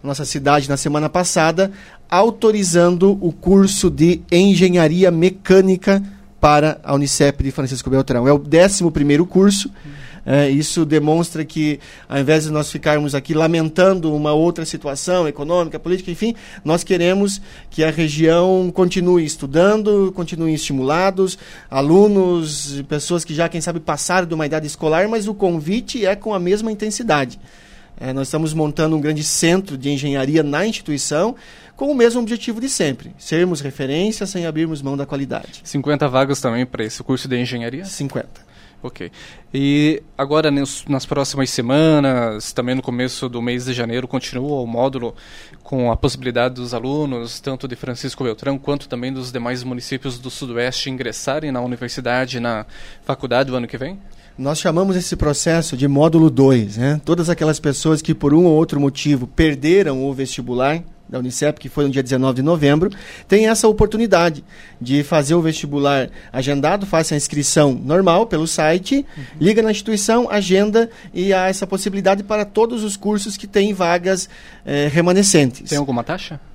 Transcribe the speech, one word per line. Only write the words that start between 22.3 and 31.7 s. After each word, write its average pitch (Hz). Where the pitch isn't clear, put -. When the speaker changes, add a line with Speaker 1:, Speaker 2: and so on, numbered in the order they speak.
Speaker 1:
pessoas 160
que 160
já, 165
quem 165
sabe, 170
passaram 175
de 165
uma 160
idade 156
escolar, 160
mas 220
o 214
convite 190
é 190
com 208
a 196
mesma 208
intensidade. 214
É, 131
nós 135
estamos 156
montando 156
um 156
grande 151
centro 170
de 131
engenharia 139
na 147
instituição, 175